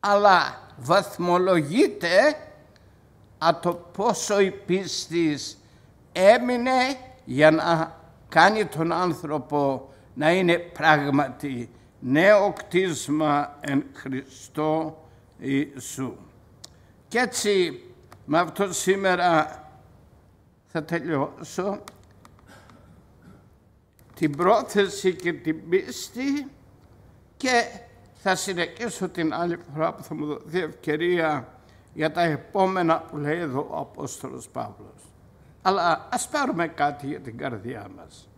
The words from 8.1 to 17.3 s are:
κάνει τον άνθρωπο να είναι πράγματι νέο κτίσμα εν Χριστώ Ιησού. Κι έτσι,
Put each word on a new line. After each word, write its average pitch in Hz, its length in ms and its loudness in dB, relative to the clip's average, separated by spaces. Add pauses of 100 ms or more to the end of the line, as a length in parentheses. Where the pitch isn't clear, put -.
κάνει 202 360 6
τον 165 280 -4
άνθρωπο 147 960 -2 (260)
να 151 180 2
είναι 175 260 2
πράγματι 143 1120 0 (300)
νέο 190 520 4
κτίσμα 151 1080 -2
εν 143 240 -2 (100)
Χριστώ 156 1000 -6 (420)
Ιησού. 135 800 -6 (920)
Κι - 80 -4
έτσι, 202 680 0 (420)